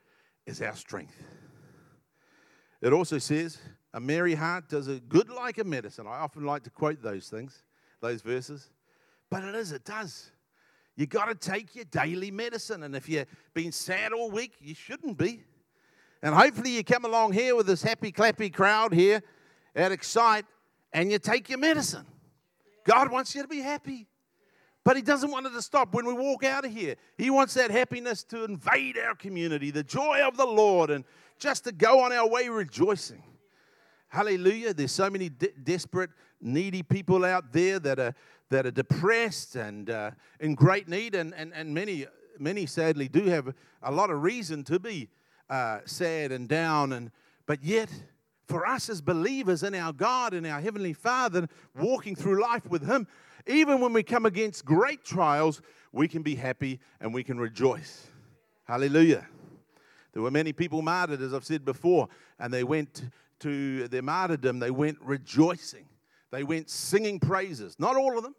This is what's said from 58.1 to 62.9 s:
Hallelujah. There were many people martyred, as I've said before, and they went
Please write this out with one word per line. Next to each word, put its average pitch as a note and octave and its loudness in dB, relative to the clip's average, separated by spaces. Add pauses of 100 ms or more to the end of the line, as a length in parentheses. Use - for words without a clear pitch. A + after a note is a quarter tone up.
Hallelujah. C#3 4 (880)
There A2 -6
were B2 -2
many D3+ 0
people D#3+ -4
martyred, D#3+ -2
as C3 -4
I've C3 -6
said D#3 -4
before, C3+ 2 (300)
and A#2+ -6
they B2+ -2
went C3+ -4 (300)